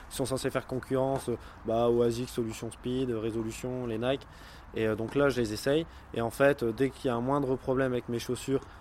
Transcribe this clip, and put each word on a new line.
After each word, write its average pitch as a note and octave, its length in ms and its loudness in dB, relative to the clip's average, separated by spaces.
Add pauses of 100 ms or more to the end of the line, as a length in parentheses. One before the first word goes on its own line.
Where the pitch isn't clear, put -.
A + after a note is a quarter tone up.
qui - 80 -10
sont C3+ 80 0
censés C3 240 -2
faire B2 180 -2
concurrence, C3 600 0
euh, A2+ 80 0 (280)
bah, A2+ 220 4
aux A#2+ 140 6
Asics, A#2+ 280 2
Solution A2+ 400 -6
Speed, B2+ 420 -2
euh, A2 80 -2
Résolution, A2+ 680 -4
les A2 100 -2
Nike. B2+ 300 0 (480)
Et, A2 120 2
euh, G#2+ 80 2
donc A2 200 -2
là, C#3+ 140 6
je B2 120 2
les G#2+ 100 0
essaye. C#3+ 360 0 (260)
Et A#2 80 -2
en A#2 80 0
fait, C#3 320 4
euh, A#2 100 2
dès C3 200 2
qu'il - 160 -4
y B2 40 4
a A#2 40 2
un A#2 60 0
moindre C3 340 2
problème C3 360 2
avec B2 160 -2
mes A#2+ 120 0
chaussures, B2+ 420 -2 (200)